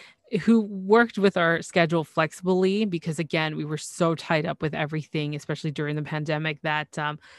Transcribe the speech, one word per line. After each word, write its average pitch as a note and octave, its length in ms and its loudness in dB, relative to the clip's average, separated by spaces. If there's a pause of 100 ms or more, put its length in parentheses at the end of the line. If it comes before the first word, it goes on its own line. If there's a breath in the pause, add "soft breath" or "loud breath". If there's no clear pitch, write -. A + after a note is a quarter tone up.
(420 loud breath)
who A3+ 200 4
worked G#3 560 2
with G3 180 4
our E3 260 2
schedule E3+ 400 2
flexibly, F#3 840 0
because E3 320 -4
again, D#3 380 -2
we D#3 100 -6
were D3+ 100 -4
so E3 380 0
tied D#3 320 0
up D#3 160 -6
with D#3 120 -2
everything, D3+ 600 -4
especially D3+ 360 -6
during D3 260 -4
the D3+ 60 -4
pandemic, D3+ 600 -4
that, D3+ 360 -4
um, D3+ 200 -4 (200 loud breath)